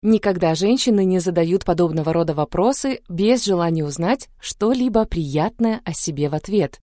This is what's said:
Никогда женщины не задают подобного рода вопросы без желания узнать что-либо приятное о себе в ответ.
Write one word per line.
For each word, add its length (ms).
Никогда 520
женщины 500
не 140
задают 460
подобного 480
рода 220
вопросы 720
без 360
желания 400
узнать 440
что-либо 640
приятное 800
о 80
себе 360
в 60
ответ. 460